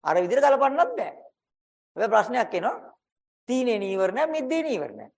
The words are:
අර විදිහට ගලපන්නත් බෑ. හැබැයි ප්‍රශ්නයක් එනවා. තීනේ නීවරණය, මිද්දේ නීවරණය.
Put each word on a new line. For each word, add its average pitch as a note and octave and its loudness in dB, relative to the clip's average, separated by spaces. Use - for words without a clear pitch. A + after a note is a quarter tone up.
අර D#3+ 0
විදිහට G#3+ 2
ගලපන්නත් C#4 4
බෑ. G3+ -6
හැබැයි G#3 0
ප්‍රශ්නයක් A3+ 2
එනවා. G#3+ -4
තීනේ B3 0
නීවරණය, G3 0
මිද්දේ D#4 -2
නීවරණය. C3+ -6